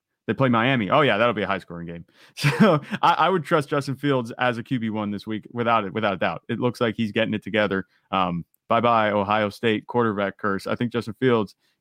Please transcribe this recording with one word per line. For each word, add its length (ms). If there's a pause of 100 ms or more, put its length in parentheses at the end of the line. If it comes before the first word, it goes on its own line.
(260)
they 80
play 160
Miami. 400
Oh, 100
yeah, 160
that'll 160
be 120
a 20
high-scoring 400
game. 180 (160)
<laughs> 160
So 460 (180)
I, 120
I 180
would 120
trust 280
Justin 260
Fields 360
as 260
a 40
Q 180
B 100
one 200
this 160
week 240
without 360
it, 80
without 180
a 60
doubt. 320
It 100
looks 180
like 160
he's 160
getting 220
it 100
together. 440 (240)
Um, 340 (240)
bye-bye, 440
Ohio 360
State 380
quarterback 500
curse. 300
I 80
think 180
Justin 260
Fields, 360 (260)